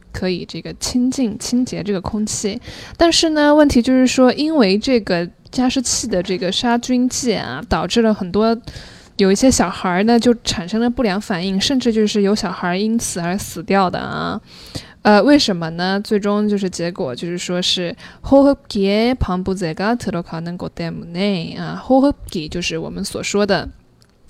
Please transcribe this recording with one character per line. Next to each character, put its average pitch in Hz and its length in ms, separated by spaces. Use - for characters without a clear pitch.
可 180 160
以 170 160
这 - 160
个 165 140
清 247 360
净、 233 280
清 247 260
洁 165 180
这 202 80
个 190 100
空 214 240
气。 208 360
但 339 120
是 330 200
呢， 294 220
问 302 140
题 269 140
就 254 140
是 254 120
说， 247 280
因 302 200
为 202 240
这 247 220
个 175 260
加 254 180
湿 262 120
器 - 260
的 190 160
这 180 140
个 185 160
杀 240 240
菌 247 320
剂 240 260
啊， 147 320
导 170 200
致 233 160
了 220 100
很 185 180
多， 220 260
有 190 160
一 - 20
些 254 160
小 185 200
孩 - 180
儿 180 160
呢， 233 160
就 240 140
产 175 240
生 214 100
了 240 100
不 247 140
良 196 160
反 180 260
应， 196 140
甚 262 220
至 240 100
就 214 160
是 208 140
有 196 140
小 196 180
孩 180 160
儿 180 100
因 220 200
此 - 220
而 175 160
死 - 260
掉 190 280
的 - 80
啊。 170 400
呃， 208 200
为 285 160
什 202 180
么 165 140
呢？ 185 280
最 208 220
终 208 260
就 208 120
是 196 100
结 175 240
果 135 220
就 175 120
是 175 120
说 180 240
是 175 340
호 277 200
흡 277 120
기 208 180
에 226 280
방 185 280
부 190 120
제 180 180
가 208 240
들 220 140
어 170 120
가 165 200
는 175 160
것 170 180
때 165 160
문 165 220
에， 185 440
啊， 170 240
호 262 240
흡 285 60
기 156 160
就 175 140
是 165 160
我 160 140
们 175 120
所 - 200
说 202 240
的 185 200